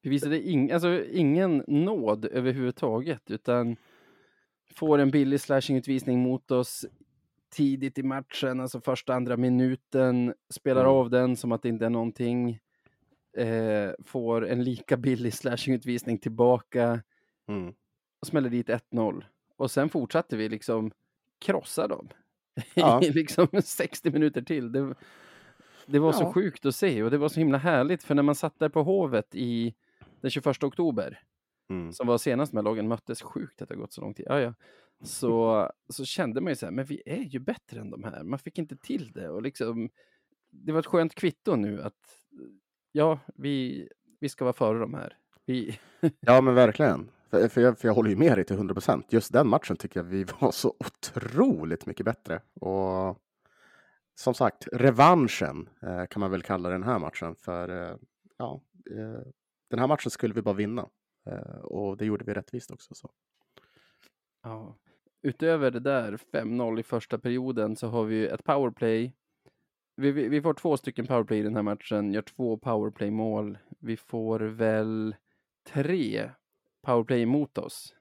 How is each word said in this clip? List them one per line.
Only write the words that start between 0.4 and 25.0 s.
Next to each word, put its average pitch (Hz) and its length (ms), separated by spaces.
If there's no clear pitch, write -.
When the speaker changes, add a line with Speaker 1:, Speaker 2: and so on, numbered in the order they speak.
Speaker 1:
ing-, 143 340
alltså, 175 300
ingen 165 640
nåd 143 560
överhuvudtaget, 127 1040
utan 120 460
får 151 240
en 139 120
billig 139 300
slashingutvisning 131 800
mot 127 320
oss 127 360
tidigt 135 420
i 135 40
matchen, 135 580
alltså 127 200
första, 127 340
andra 123 220
minuten, 127 960
spelar 131 300
Speaker 2:
Mm. 131 120
Speaker 1:
av 127 180
den 127 260
som 120 160
att 117 100
det 123 60
inte 113 180
är 117 40
någonting, 120 680
eh, 110 540
får 117 420
en 123 180
lika 127 320
billig 120 380
slashingutvisning 120 840
tillbaka 120 840
Speaker 2:
Mm. 92 260
Speaker 1:
och - 60
smäller 135 240
dit 120 200
ett 117 220
noll. 110 320
Och 135 140
sen 143 180
fortsatte 147 480
vi 110 120
liksom 110 420
krossa - 500
dem - 200
<laughs> - 180
Speaker 2:
Ja. 143 280
Speaker 1:
i 160 100
liksom 156 360
sextio - 460
minuter 147 320
till. 123 300
Det, 135 220